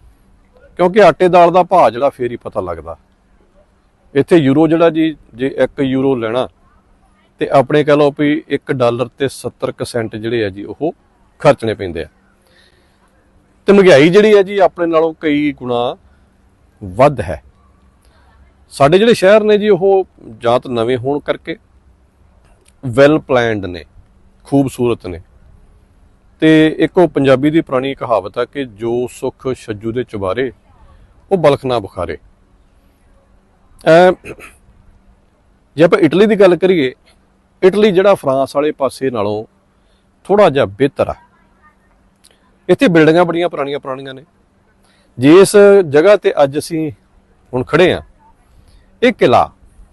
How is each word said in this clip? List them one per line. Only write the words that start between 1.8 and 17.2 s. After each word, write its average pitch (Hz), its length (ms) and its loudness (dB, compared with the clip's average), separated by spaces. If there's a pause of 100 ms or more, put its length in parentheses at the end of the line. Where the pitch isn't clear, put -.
ਜਿਹੜਾ 120 200 -2
ਫੇਰ 123 220 -8
ਹੀ 117 40 -12
ਪਤਾ 110 260 -10
ਲੱਗਦਾ। 82 360 -10 (1160)
ਇੱਥੇ 139 220 2
ਯੂਰੋ 147 300 2
ਜਿਹੜਾ 165 220 2
ਜੀ, 160 260 -4 (180)
ਜੇ 120 140 -6
ਇੱਕ 131 320 -4
ਯੂਰੋ 135 360 -2
ਲੈਣਾ 113 340 -6 (880)
ਤੇ 156 100 -6
ਆਪਣੇ 143 340 2
ਕਹ 147 80 0
ਲਓ 147 280 2
ਵੀ 151 280 -2
ਇੱਕ 143 240 -6
ਡਾਲਰ 120 360 -2
ਤੇ 139 200 -6
ਸੱਤਰ 127 440 -10
ਕੁ 131 140 -10
ਸੈਂਟ 113 300 -8
ਜਿਹੜੇ 113 300 -6
ਆ 101 40 -6
ਜੀ 98 140 -14
ਉਹ 104 280 -8 (480)
ਖਰਚਣੇ 117 340 0
ਪੈਂਦੇ 87 300 -10
ਆ। - 40 -20 (1600)
ਤੇ 196 80 4
ਮਹਿੰਗਾਈ 180 360 6
ਜਿਹੜੀ 208 240 4
ਆ 202 80 6
ਜੀ 196 160 -4
ਆਪਣੇ 175 300 0
ਨਾਲੋਂ 160 320 0
ਕਈ 147 340 -2
ਗੁਣਾ 123 440 -6 (840)
ਵੱਧ 113 380 0